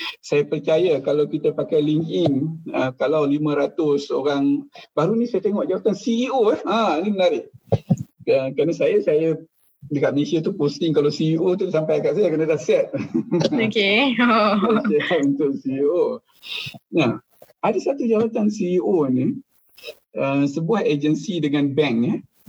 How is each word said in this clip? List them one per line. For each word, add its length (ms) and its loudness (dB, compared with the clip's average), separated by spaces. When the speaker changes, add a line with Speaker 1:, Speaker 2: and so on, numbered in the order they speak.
Speaker 1:
Saya 240 0
percaya 560 0
kalau 260 0
kita 240 -2
pakai 300 0
LinkedIn, 520 0
ah, 220 -2
kalau 320 0
lima 320 0
ratus 580 0
orang, 480 0
baru 260 0
ni 80 0
saya 160 -2
tengok 240 0
jawatan 300 0
C 260 -2
E 60 -2
O, 260 2
eh. 80 -4
Ha, 400 0
ni 80 -2
menarik. 400 0
Ya, 300 0
kerana 180 0
saya, 300 2
saya 400 2
dekat 260 0
Malaysia 300 0
tu 100 -2
posting 400 -2
kalau 160 4
C 260 0
E 20 2
O 180 2
tu 160 -2
sampai 340 0
kat 100 0
saya 140 2
kena 160 0
dah 140 0
set. 340 0
Speaker 2:
Okey. 640 0
<laughs> 480 0
Speaker 1:
Saya 220 0
untuk 340 0
C 160 -6
E 100 -2
O. 380 0
Nah, 240 2
ada 180 0
satu 240 -2
jawatan 480 0
C 240 -2
E 20 2
O 300 0
ni, 320 -2
ah, 300 0
sebuah 400 -2
agensi 560 -2
dengan 300 0
bank, 340 0
eh. 140 0